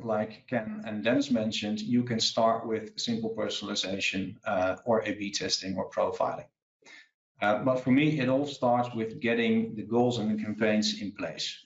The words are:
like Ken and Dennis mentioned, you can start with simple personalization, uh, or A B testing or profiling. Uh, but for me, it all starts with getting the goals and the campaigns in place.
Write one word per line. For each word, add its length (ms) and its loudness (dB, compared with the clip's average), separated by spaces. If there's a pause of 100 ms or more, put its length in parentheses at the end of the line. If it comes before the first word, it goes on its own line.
like 440 -2
Ken 380 -4
and 180 -6
Dennis 280 2
mentioned, 500 0
you 220 2
can 160 -2
start 460 2
with 320 -4
simple 380 -2
personalization, 1000 -2 (100)
uh, 400 0
or 200 4
A 80 -2
B 180 -6
testing 440 -4
or 140 -4
profiling. 560 -2 (960)
Uh, 220 2
but 200 2
for 80 4
me, 300 4
it 80 0
all 160 2
starts 500 0
with 240 -4
getting 560 2
the 60 -8
goals 380 2
and 120 0
the 100 -2
campaigns 600 0
in 100 -6
place. 540 -8